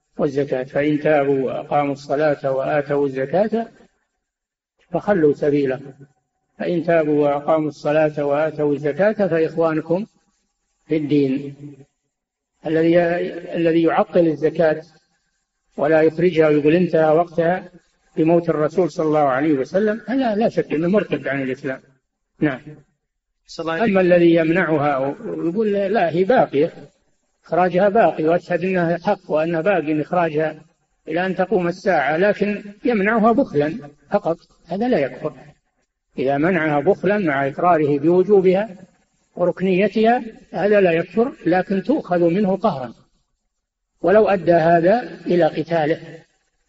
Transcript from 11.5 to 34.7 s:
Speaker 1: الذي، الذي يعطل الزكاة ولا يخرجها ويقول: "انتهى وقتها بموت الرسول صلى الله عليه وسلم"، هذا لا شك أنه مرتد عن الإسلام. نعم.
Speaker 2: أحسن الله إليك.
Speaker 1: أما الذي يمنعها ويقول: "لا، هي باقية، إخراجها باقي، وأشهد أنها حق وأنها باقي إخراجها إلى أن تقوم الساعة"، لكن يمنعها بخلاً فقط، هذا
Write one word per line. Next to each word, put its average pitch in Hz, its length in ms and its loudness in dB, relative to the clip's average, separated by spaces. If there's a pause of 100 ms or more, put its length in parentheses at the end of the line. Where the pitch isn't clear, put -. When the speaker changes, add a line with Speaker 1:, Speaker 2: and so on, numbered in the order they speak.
Speaker 1:
الذي، 165 340 2 (560)
الذي 165 280 2
يعطل 165 440 2
الزكاة 156 540 0 (960)
ولا 156 240 2
يخرجها 160 460 2
ويقول: 151 280 4
"انتهى 160 400 2
وقتها 170 540 -2 (480)
بموت 165 320 2
الرسول 156 420 0
صلى 165 140 -4
الله 151 140 2
عليه 143 340 0
وسلم"، 202 540 -2
هذا 247 280 -2
لا 214 140 0
شك - 240 -4
أنه 160 140 -2
مرتد 170 400 -2
عن 139 140 -4
الإسلام. 131 400 -8 (580)
نعم. 135 220 -2 (840)
Speaker 2:
أحسن - 200 -12
الله 160 120 -4
إليك. 214 140 0
Speaker 1:
أما 190 120 2
الذي 175 340 6
يمنعها 160 640 0
ويقول: 170 760 -4
"لا، 190 360 0
هي 170 140 0
باقية، 170 500 0 (720)
إخراجها 180 440 0
باقي، 175 340 2
وأشهد 170 400 -2
أنها 175 340 -2
حق 196 340 -4
وأنها 160 300 -2
باقي 156 400 -2
إخراجها 156 600 -2 (460)
إلى 170 180 -4
أن 190 100 -4
تقوم 185 320 -2
الساعة"، 160 500 -2
لكن 202 460 0 (220)
يمنعها 220 460 2
بخلاً 170 580 -2 (220)
فقط، 170 260 -2 (300)
هذا 202 200 -4